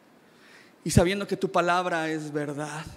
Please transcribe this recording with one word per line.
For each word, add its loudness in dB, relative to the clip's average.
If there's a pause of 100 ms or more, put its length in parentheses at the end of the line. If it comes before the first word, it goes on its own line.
(840)
y -2
sabiendo 4
que -2
tu -2
palabra 0
es -6
verdad -6 (100)